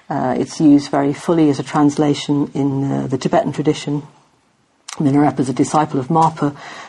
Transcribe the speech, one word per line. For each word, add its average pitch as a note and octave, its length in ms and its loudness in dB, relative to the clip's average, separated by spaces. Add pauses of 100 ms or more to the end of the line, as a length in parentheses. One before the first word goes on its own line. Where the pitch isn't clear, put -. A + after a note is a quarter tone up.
Uh, C3+ 280 -2
it's - 240 -4
used C#3+ 280 6
very C#3+ 220 0
fully D#3+ 380 2
as C3+ 100 0
a C#3+ 40 -8
translation D3 880 0
in, C#3 360 -2
uh, C#3 180 -4
the C3 100 -2
Tibetan - 340 -2
tradition. D3 520 -2 (960)
Milarepa C#3+ 400 2
is C3 100 -2
a C3+ 40 -4
disciple D3+ 460 0
of C3 100 -4
Marpa, D#3+ 460 0 (340)